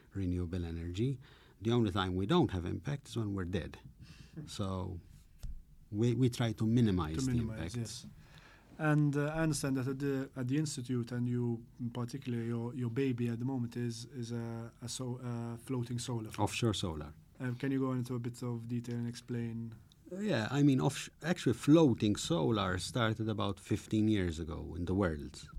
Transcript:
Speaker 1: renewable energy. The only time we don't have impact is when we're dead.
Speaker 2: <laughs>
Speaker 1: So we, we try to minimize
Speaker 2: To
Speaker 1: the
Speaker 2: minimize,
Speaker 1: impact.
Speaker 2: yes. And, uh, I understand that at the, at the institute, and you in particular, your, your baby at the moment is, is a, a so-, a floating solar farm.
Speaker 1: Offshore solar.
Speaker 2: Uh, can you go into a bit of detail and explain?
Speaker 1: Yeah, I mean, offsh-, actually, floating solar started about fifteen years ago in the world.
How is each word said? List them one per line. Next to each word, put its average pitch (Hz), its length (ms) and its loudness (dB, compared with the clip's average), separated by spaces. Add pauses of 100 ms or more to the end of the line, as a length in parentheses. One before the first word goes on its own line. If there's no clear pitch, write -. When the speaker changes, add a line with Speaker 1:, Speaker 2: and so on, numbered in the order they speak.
(140)
Speaker 1:
renewable 90 500 -2
energy. 87 540 -4 (420)
The 113 120 0
only 113 180 4
time 95 240 0
we 95 100 0
don't 160 280 4
have 87 120 0
impact 95 440 -6
is - 80 -8
when 104 180 -2
we're 95 100 -2
dead. 85 320 -4 (360)
Speaker 2:
<laughs> - 340 -16
Speaker 1:
So 92 520 -4 (920)
we, 113 240 2
we 123 160 4
try 117 220 0
to 113 120 -2
minimize 101 520 4
Speaker 2:
To 131 100 0
Speaker 1:
the 131 60 0
Speaker 2:
minimize, - 260 -2
Speaker 1:
impact. 85 180 -6
Speaker 2:
yes. - 300 -8 (720)
And, 151 360 4
uh, 147 220 0
I 160 40 0
understand 147 360 0
that 127 120 0
at 131 100 -2
the, 139 380 0
at 127 120 -2
the 135 80 2
institute, 127 560 -2
and 123 160 0
you 120 320 0 (200)
in 120 100 -4
particular, 120 480 -4
your, 117 360 -4
your 123 140 -2
baby 120 400 0
at 117 100 -2
the 120 60 -4
moment 123 320 -2
is, 120 300 -4 (100)
is 117 160 -6
a, 117 380 -6 (120)
a 120 60 -6
so-, 123 340 -6
a 117 360 -4
floating 120 400 -4
solar 113 320 -4
farm. 104 140 0
Speaker 1:
Offshore 110 300 4
solar. 78 380 -4 (300)
Speaker 2:
Uh, 127 160 -2
can 139 140 0
you 135 80 2
go 131 120 2
into 127 220 -2
a 123 40 -2
bit 120 240 -6
of 117 260 -4
detail 120 260 -4
and 120 140 -2
explain? 117 640 -6 (460)
Speaker 1:
Yeah, 156 320 0
I 143 120 2
mean, 135 160 8
offsh-, - 320 0 (140)
actually, 156 280 2
floating 123 640 6
solar 110 600 2
started 110 500 0
about 101 320 -2
fifteen 107 480 2
years 90 320 2
ago 78 360 -6
in 85 100 -4
the 92 80 2
world. 78 460 0 (180)